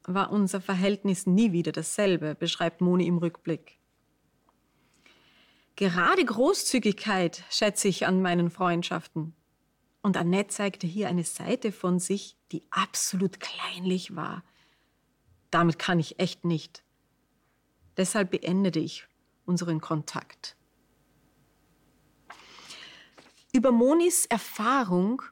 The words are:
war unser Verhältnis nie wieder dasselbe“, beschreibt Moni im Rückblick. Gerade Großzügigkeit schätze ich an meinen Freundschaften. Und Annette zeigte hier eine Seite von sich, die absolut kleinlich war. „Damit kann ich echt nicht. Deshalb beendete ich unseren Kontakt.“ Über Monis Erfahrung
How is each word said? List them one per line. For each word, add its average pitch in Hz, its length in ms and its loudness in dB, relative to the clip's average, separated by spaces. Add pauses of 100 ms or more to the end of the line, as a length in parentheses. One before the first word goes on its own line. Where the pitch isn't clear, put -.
war 185 240 -2
unser 196 300 0
Verhältnis 196 640 0
nie 196 260 4
wieder 165 200 0
dasselbe“, 160 640 0
beschreibt 170 460 -4
Moni 180 260 4
im 175 120 2
Rückblick. 165 600 -6 (2000)
Gerade 233 480 4
Großzügigkeit 214 1300 0
schätze 208 380 0
ich - 180 0
an 185 140 2
meinen 175 300 2
Freundschaften. 170 840 -4 (680)
Und 185 160 0
Annette 180 320 0
zeigte 196 360 -6
hier 190 220 -4
eine 175 160 -2
Seite 214 480 -4
von 180 260 -2
sich, - 380 -6 (160)
die 165 180 -8
absolut - 720 -4
kleinlich 185 760 -6
war. 170 300 -8 (1080)
„Damit 170 280 4
kann 175 200 0
ich - 200 -2
echt - 260 -4
nicht. 170 400 -4 (1120)
Deshalb 190 360 0
beendete 180 480 0
ich - 280 -8 (380)
unseren 170 340 0
Kontakt.“ - 720 -8 (3000)
Über 254 180 6
Monis 302 540 4
Erfahrung 220 1040 0